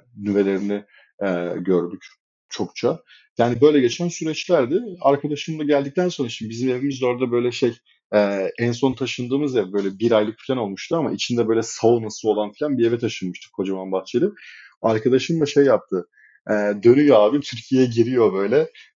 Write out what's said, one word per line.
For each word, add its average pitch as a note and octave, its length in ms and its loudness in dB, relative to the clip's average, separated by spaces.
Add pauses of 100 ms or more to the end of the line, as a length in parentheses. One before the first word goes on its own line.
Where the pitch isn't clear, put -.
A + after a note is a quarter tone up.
(160)
nüvelerini, G2+ 680 0 (380)
e, F2 360 -2
gördük F2 460 0 (460)
çokça. D#3+ 500 -4 (380)
Yani A#2+ 220 0
böyle D3 200 6
geçen B2+ 280 0
süreçlerdi. D#3 720 -2 (200)
Arkadaşım D3 580 -2
da D3+ 60 -6
geldikten C#3+ 440 0
sonra C#3 200 -6
şimdi A#2 220 -10
bizim A#2+ 200 -4
evimiz B2+ 320 -4
de B2+ 40 0
orada B2 260 -2
böyle A#2+ 200 0
şey, A#2+ 220 0 (400)
e, G2+ 440 2
en A#2 140 0
son B2+ 200 0
taşındığımız B2+ 640 -4
ev F#2+ 160 -2
böyle G2 260 -4
bir A2+ 140 2
aylık G#2+ 240 2 (100)
falan C3 120 -2
olmuştu G#2 380 -6
ama B2+ 160 -2
içinde A#2 360 -2
böyle A2+ 140 2
saunası A2+ 640 0
olan G#2 300 0
falan C#3+ 200 -2
bir A#2 80 4
eve A#2 120 0
taşınmıştık F#2+ 540 -8
kocaman F#2+ 400 -6
bahçeli. A#2+ 340 -2 (560)
Arkadaşım B2+ 580 0
da D3 60 0
şey C#3+ 180 4
yaptı. G#2 440 0 (420)
E, - 20 2 (300)
dönüyor C3 380 6
abi A#2 200 4
Türkiye'ye C3 480 0
giriyor A#2 440 2
böyle. G#2+ 380 0 (260)